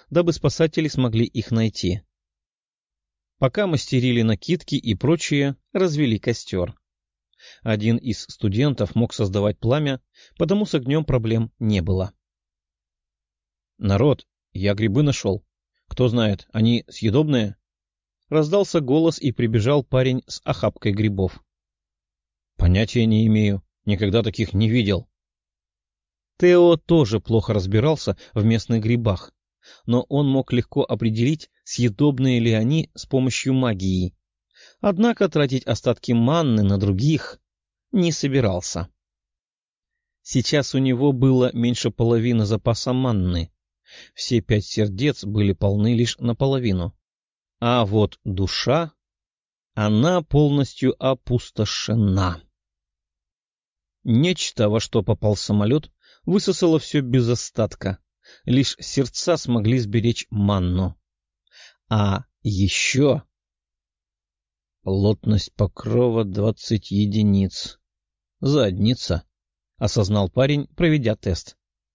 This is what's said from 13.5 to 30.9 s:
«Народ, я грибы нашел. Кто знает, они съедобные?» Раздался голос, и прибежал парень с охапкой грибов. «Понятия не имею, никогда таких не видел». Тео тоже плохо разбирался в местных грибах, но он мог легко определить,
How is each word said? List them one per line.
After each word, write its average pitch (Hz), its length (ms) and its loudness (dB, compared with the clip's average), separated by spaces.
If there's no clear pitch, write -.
«Народ, 107 480 2
я 98 220 -2
грибы 107 280 0
нашел. 110 420 -2
Кто 123 200 0
знает, 110 440 -2
они 113 360 0
съедобные?» 113 680 0
Раздался 160 520 0
голос, 156 400 0
и 131 120 -2
прибежал 120 520 0
парень 127 420 0
с - 180 -16
охапкой - 480 -2
грибов. 98 500 -2
«Понятия 98 480 2
не 110 220 4
имею, 107 360 2
никогда 104 380 0
таких 107 320 -4
не 104 140 2
видел». 104 400 0
Тео 175 380 6
тоже 131 440 2
плохо 113 320 0
разбирался 104 640 0
в 104 120 0
местных 113 380 2
грибах, 110 500 -2
но 120 220 0
он 143 200 0
мог 135 240 -2
легко 123 300 -2
определить, 120 680 -2